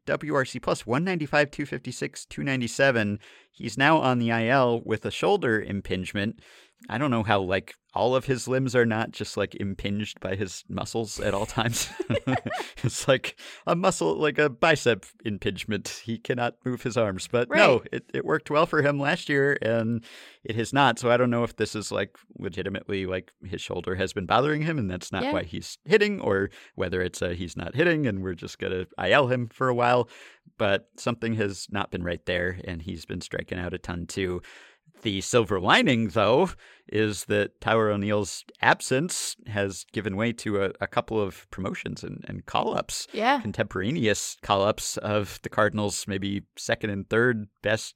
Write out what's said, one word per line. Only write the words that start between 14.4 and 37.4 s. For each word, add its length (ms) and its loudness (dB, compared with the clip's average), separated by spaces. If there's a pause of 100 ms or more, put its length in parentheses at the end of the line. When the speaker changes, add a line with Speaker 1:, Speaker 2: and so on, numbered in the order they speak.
Speaker 1:
bicep 560 2 (200)
impingement. 800 -4
He 120 -6
cannot 460 -2
move 200 -4
his 120 -4
arms. 340 0
But 200 2
no, 300 6
Speaker 2:
Right. 120 -14
Speaker 1:
it, 120 -4 (100)
it 120 -2
worked 240 0
well 160 4
for 160 2
him 160 2
last 300 -2
year, 340 4
and 400 0 (440)
it 100 -4
has 160 -2
not. 260 4
So 140 2
I 60 6
don't 120 4
know 140 2
if 140 -4
this 180 0
is, 160 -6
like, 260 -4 (200)
legitimately, 680 -4
like, 280 -6 (100)
his 160 -8
shoulder 360 -4
has 180 -2
been 120 -4
bothering 360 4
him, 180 -2
and 100 0
that's 220 -8
not 120 -2
Speaker 2:
Yeah. 100 -2
Speaker 1:
why 100 0
he's 400 -12
hitting, 380 2
or 280 0 (260)
whether 260 0
it's 200 -4
a 120 -2
he's 240 -8
not 180 -6
hitting, 320 2
and 160 -2
we're 120 -4
just 240 -12
gonna 280 -4 (100)
I 140 2
L 160 6
him 220 0
for 180 -2
a 80 2
while. 320 4 (500)
But 300 0 (100)
something 380 -2
has 340 -2
not 220 -4
been 120 -4
right 220 -4
there, 380 -2
and 180 -8
he's 240 -10
been 140 -6
striking 400 -8
out 140 -6
a 40 -4
ton, 300 -8
too. 340 -4 (600)
The 200 -2
silver 400 2
lining, 480 4
though, 400 4 (420)
is 340 0
that 360 0